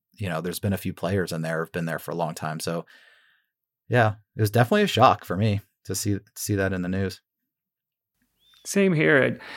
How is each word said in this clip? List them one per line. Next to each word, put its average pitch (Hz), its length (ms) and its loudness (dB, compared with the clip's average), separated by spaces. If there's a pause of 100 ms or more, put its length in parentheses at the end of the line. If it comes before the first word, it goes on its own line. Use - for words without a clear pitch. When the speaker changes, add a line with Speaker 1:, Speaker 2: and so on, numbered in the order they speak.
(160)
Speaker 1:
you 98 140 -6
know, 80 120 -4
there's 87 180 -6
been 98 140 -2
a 92 40 -2
few 92 160 -6
players 90 380 -2
in 82 100 -6
there 80 180 -4
who've 80 120 -6
been 85 140 -4
there 80 140 -6
for - 120 -10
a 80 40 -6
long 82 200 -4
time. 78 240 -8
So, 85 260 -6 (1040)
yeah, 113 260 2 (200)
it 110 60 -2
was 104 100 2
definitely 156 320 4
a 190 40 2
shock 107 380 4
for 90 100 -4
me 101 260 0 (240)
to 98 80 -6
see, 101 240 -2 (180)
see - 200 -4
that 98 180 0
in 90 80 -2
the 90 80 -4
news. 95 320 -4 (1400)
Speaker 2:
Same 196 280 2
here. 156 240 6
It 127 240 2 (160)